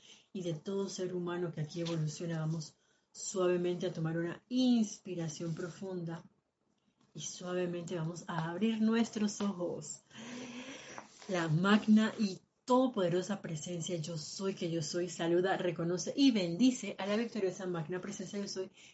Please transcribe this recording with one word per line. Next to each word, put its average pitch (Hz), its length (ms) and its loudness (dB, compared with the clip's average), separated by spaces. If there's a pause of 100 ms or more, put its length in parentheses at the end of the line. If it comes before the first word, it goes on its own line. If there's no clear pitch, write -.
(320)
y 185 120 -6
de 170 100 -2
todo 196 340 -4
ser 185 280 -4
humano 175 360 -2
que 156 100 -6
aquí 170 200 -4
evoluciona, 165 580 -2
vamos 160 360 -4 (360)
suavemente 180 760 0
a 170 40 -2
tomar 160 240 -2
una 170 240 -2 (100)
inspiración 190 1040 2
profunda 175 680 -6 (920)
y 151 60 -10
suavemente 180 760 -4
vamos 165 320 -4
a 165 240 -2
abrir 220 280 2
nuestros 220 640 2
ojos. 175 600 -4 (1200)
La 175 200 2
magna 208 720 6
y 190 180 0 (280)
todopoderosa 202 760 4
presencia 170 560 -4
yo 160 200 -6
soy 190 360 -4
que 170 160 -4
yo 165 140 0
soy 175 260 -2
saluda, 175 480 2
reconoce 175 580 -2
y 277 140 8
bendice 202 720 2
a 190 80 -4
la 208 100 0
victoriosa 196 480 -2
magna 175 340 -4
presencia 196 400 -8
yo 202 80 -4
soy 190 220 -6 (240)